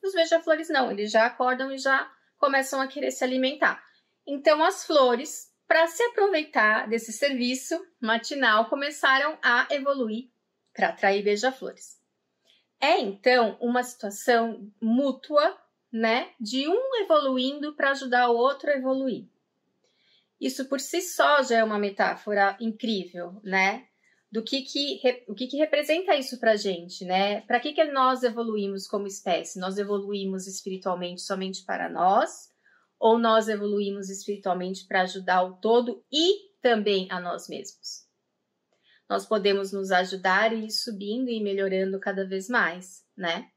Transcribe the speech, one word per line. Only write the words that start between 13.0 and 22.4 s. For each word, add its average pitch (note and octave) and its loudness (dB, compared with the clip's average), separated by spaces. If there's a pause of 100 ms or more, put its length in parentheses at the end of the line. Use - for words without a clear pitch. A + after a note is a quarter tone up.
então, A3 2
uma B3 0
situação A3+ -2
mútua, C#4 2 (320)
né, A3+ 0 (100)
de C4 -2
um B4 0
evoluindo C#4+ 0
pra C#4 0
ajudar B3 2
o A#3+ 4
outro C4+ 0
a C#4+ 4
evoluir. C4 -2 (1120)
Isso C4 -6
por C#4 -2
si E4+ -4
só D4 4
já A#3 2
é A3+ 6
uma G#3+ -2
metáfora G3+ 0